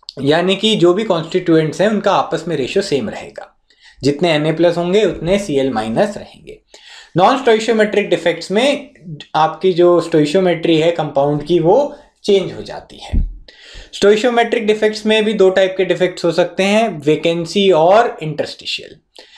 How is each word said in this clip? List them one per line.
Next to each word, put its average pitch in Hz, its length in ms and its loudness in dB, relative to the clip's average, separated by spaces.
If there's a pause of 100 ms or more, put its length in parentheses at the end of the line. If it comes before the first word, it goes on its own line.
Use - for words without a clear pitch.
(220)
यानी 170 340 2
कि 214 200 0
जो 175 180 4
भी 208 100 -2
कॉन्स्टिट्यूएंट्स 160 800 0
हैं 202 80 2
उनका 208 240 0
आपस - 340 -2
में 170 80 -4
रेशियो 151 280 -2
सेम 123 260 -4
रहेगा, - 520 -16 (420)
जितने 147 300 0
एनए 151 180 0
प्लस 165 260 0
होंगे 180 280 0
उतने 175 340 -2
सीएल 135 320 -2
माइनस 117 460 -2
रहेंगे। - 440 -20 (560)
Non 214 200 4
stoichiometric 214 680 0
डिफेक्ट्स 170 460 -2
में 247 380 0 (460)
आपकी 156 380 0
जो 175 280 4
stoichiometry 165 800 2
है 165 100 2
कंपाउंड 147 520 -2
की, 175 160 0
वो 226 360 2 (280)
चेंज 190 300 0
हो 107 80 -14
जाती - 420 -16
है। - 320 -4 (580)
Stoichiometric 226 680 2
डिफेक्ट्स 214 460 -2
में 214 200 2
भी 220 80 0
दो 190 160 4
टाइप 190 280 0
के 190 80 0
डिफेक्ट्स 175 400 -2
हो 170 60 2
सकते 170 320 -2
हैं, 202 380 0
वेकेंसी 175 720 0
और 185 520 4
इंटरस्टिशियल। - 720 -8 (420)